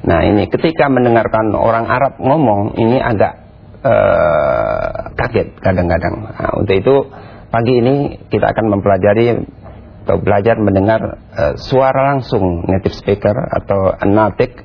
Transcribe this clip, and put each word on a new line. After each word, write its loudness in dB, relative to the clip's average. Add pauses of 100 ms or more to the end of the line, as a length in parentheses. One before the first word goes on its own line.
Nah, 2
ini 2
ketika 0
mendengarkan 2
orang 0
Arab -2
ngomong, 0
ini 2
agak, 0 (460)
eh, 0 (300)
kaget -4
kadang-kadang. -2 (120)
Nah, -6
untuk 0
itu 2 (540)
pagi 0
ini 2 (320)
kita 0
akan -2
mempelajari 2 (760)
atau 0
belajar 2
mendengar, 2 (300)
eh, -2
suara 0
langsung -2
native -2
speaker -2
atau -2
natik 0